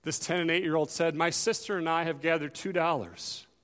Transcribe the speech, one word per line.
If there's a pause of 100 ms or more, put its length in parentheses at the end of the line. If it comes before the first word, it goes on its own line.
This
ten
and
eight-year-old
said,
"My
sister
and
I
have
gathered
two
dollars. (180)